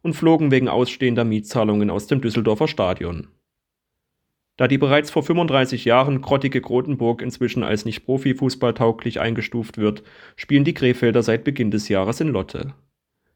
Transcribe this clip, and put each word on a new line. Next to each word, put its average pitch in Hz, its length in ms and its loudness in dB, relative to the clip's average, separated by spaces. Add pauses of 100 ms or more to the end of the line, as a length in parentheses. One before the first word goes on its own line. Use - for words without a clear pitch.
und 160 120 -2
flogen 160 360 2
wegen 127 180 2
ausstehender 120 560 0
Mietzahlungen 107 640 0
aus 95 200 -6
dem 135 120 0
Düsseldorfer 113 480 0
Stadion. 90 600 -4 (1300)
Da 123 120 2
die 135 80 2
bereits 143 340 2
vor 156 120 0
fünfunddreißig 139 640 0
Jahren 131 340 4
grottige 135 400 0
Grotenburg 123 640 -2
inzwischen 123 400 -4
als 107 240 -2
nicht - 180 -10
profifußballtauglich 127 1120 0
eingestuft 110 600 -4
wird, 104 240 0 (340)
spielen 143 280 2
die 165 100 0
Krefelder 120 480 2
seit 113 220 0
Beginn 127 260 -2
des 104 180 -2
Jahres 101 320 0
in 160 80 0
Lotte. 120 460 -6 (600)